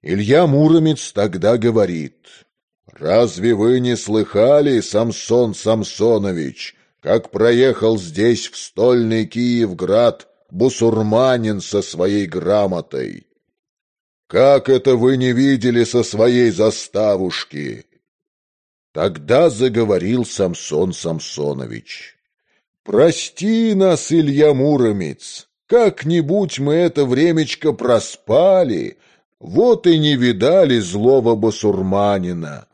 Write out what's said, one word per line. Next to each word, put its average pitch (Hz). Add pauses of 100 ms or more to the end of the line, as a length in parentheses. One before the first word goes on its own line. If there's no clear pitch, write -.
Илья 104
Муромец 156
тогда 101
говорит: 98 (720)
«Разве 98
вы 120
не 123
слыхали, 117
Самсон 113
Самсонович, 101 (240)
как 113
проехал 113
здесь, 101
в -
стольный 113
Киевград, 113 (200)
бусурманин 113
со 101
своей 95
грамотой? 85 (1000)
Как 131
это 131
вы 127
не 127
видели 123
со 117
своей 120
заставушки?» 92 (1080)
Тогда 92
заговорил 113
Самсон 87
Самсонович: 71 (680)
«Прости 208
нас, 190
Илья 151
Муромец, 123 (180)
как-нибудь 175
мы 143
это 170
времечко 151
проспали, 123 (420)
вот 170
и 165
не 147
видали 123
злого 110
басурманина». 95